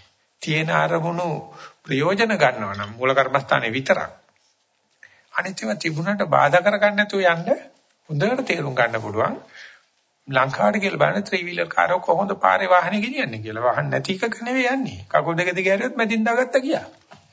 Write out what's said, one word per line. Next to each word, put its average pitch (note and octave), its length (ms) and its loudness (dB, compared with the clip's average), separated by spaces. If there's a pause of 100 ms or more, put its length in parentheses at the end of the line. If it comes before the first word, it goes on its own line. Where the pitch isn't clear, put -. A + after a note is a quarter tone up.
(420)
තියෙන D#3+ 300 -2
අරමුණු E3 560 0 (500)
ප්‍රයෝජන G3 540 0
ගන්නවා B2 420 2
නම් G#2 180 -8
මූල B2+ 200 0
කර්මස්ථානේ C3 600 2
විතරක්. - 380 0 (1200)
අනිත් F#3 300 -4
ඒවා G#3+ 140 -2
තිබුණාට F3 500 -2
බාධා D3 360 4
කරගන්න G#3 340 2
නැතුව G3+ 260 0
යන්න E3+ 260 2 (600)
හොඳට A3 340 0
තේරුම් D#3 300 -4
ගන්න A2+ 260 0
පුළුවන්. A2 380 -2 (920)
ලංකාවට C3+ 520 2
කියලා F3+ 200 -2
බලන්න F3 240 2
ත්‍රී F#3 180 -4
වීලර් F3 260 -4
කාරෝ F3 320 2
කොහොමද F#3+ 360 0
පාරේ F#3+ 320 2
වාහනේ F3+ 320 4
ගෙනියන්නේ G#3+ 400 -6
කියලා. A2 240 -8
වාහන C#3 260 0
නැති C#3 260 -2
එකක A3+ 240 -4
නෙවෙයි B3 280 -2
යන්නේ. B3+ 380 -4
කකුල් D#3 280 0
දෙක F3 180 0
දිග F#3 160 -2
ඇරියොත් A#3 280 0
මැදින් A3 280 0
දාගත්තා B3 380 0
ගියා. C#4+ 220 -2 (480)